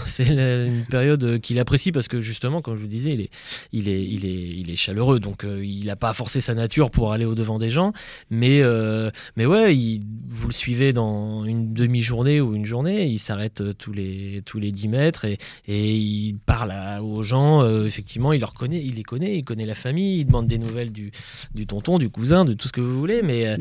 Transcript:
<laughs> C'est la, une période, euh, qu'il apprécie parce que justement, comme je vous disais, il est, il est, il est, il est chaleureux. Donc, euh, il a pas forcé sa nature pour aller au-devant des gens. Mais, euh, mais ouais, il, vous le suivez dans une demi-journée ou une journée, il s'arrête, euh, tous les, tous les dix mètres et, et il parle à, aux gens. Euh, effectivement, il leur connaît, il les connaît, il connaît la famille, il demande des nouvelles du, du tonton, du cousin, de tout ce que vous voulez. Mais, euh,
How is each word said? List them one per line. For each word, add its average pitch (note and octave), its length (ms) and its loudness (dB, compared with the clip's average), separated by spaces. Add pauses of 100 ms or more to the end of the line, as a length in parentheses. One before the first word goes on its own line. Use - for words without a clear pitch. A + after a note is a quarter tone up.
<laughs> - 60 -2
C'est B2+ 240 2
la, B2+ 340 2
une A#2+ 220 -2
période, C3+ 380 2
euh, A#2 140 2
qu'il A#2+ 200 -2
apprécie C#3 340 2
parce C3+ 160 0
que B2 140 -4
justement, B2 400 -4
comme A2+ 140 -6
je G#2 40 -8
vous G#2+ 80 -8
disais, B2 240 -2
il A#2 80 -2
est, F#2+ 100 -6 (420)
il G#2 180 -2
est, F#2+ 120 0
il G2 220 -4
est, F2+ 360 -6
il E2+ 100 -8
est F2 60 -4
chaleureux. A#2 440 2
Donc, G2+ 240 -8
euh, G2+ 180 -6
il G2+ 280 -6
a F#2+ 60 -4
pas A2 180 -2
forcé B2 260 -2
sa A#2+ 140 -2
nature A#2 360 2
pour G#2+ 220 4
aller A2+ 140 0
au-devant A2 320 0
des A2+ 120 0
gens. F3+ 220 2 (380)
Mais, B2+ 320 6
euh, A2 480 2 (260)
mais A2+ 80 2
ouais, F#3+ 320 6
il, A2+ 240 0 (260)
vous A2+ 220 -6
le A#2 60 -4
suivez B2 400 2
dans G#2+ 500 0
une A2+ 300 -2
demi-journée B2 680 2
ou A#2 140 2
une G#2+ 100 -2
journée, D3+ 420 -2
il A2 120 0
s'arrête, G#2 420 -4
euh, G2+ 140 -2
tous - 180 -12
les, G2 540 -6
tous - 120 -8
les G#2 140 -2
dix G2+ 160 -4
mètres C#3 380 2
et, G2+ 100 -2 (300)
et G#2 280 2
il G#2 440 -2
parle A2+ 320 0
à, G2 320 -8
aux G#2+ 200 -4
gens. C#3 400 6
Euh, A2 220 4
effectivement, A#2 480 -2
il C#3+ 80 2
leur A2 140 -4
connaît, D3+ 280 -4
il C3 120 -4
les A2 80 -6
connaît, A#2+ 160 -8 (200)
il C3+ 60 -4
connaît A2 220 -6
la G#2+ 80 -4
famille, F3+ 460 0
il C#3+ 60 0
demande A#2+ 200 4
des A2+ 120 2
nouvelles A2+ 320 -6
du, G#2 220 -12 (420)
du G#2+ 120 -6
tonton, C3 320 0
du B2+ 100 2
cousin, D3 360 4
de B2 100 2
tout G2+ 140 -6
ce - 40 -6
que - 80 -4
vous B2+ 180 0
voulez. G#3 240 0
Mais, A#2+ 240 0
euh, G#2+ 140 0